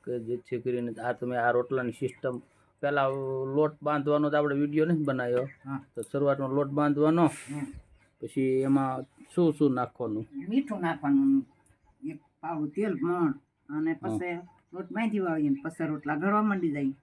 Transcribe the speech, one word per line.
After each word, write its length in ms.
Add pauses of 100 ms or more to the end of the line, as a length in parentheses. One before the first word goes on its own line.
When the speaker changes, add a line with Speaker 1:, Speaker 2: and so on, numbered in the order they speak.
Speaker 1:
કે 140
જેથી 400
કરીને 420
આ 120
તમે 240
આ 140
રોટલાની 420
સિસ્ટમ, 480 (400)
પહેલા 280 (460)
લોટ 280
બાંધવાનો 480
તો 60
આપણે 180
વીડિયો 320
નથી 180
બનાવ્યો. 440 (160)
Speaker 2:
હા. 200 (100)
Speaker 1:
તો 80
શરૂઆતમાં 480
લોટ 180
બાંધવાનો, 580
Speaker 2:
હમ. 340 (600)
Speaker 1:
પછી 400
એમાં 420 (320)
શું 200
શું 200
નાખવાનું? 520 (220)
Speaker 2:
મીઠું 320
નાખવાનું, 680 (640)
એક 100 (200)
પાવડું 300
તેલ, 240
મણ, 380 (360)
અને 240
Speaker 1:
હા. 260
Speaker 2:
પછી 200 (340)
લોટ 200
બાંધી 260
વાળીએ 320
ને 120
પછી 240
રોટલા 300
ઘડવા 260
માંડી 300
જાય. 120 (180)